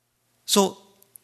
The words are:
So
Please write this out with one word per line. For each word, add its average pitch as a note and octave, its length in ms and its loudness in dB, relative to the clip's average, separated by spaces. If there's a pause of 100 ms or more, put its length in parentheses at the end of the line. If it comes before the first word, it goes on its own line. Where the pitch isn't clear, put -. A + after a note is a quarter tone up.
(460)
So - 320 0 (460)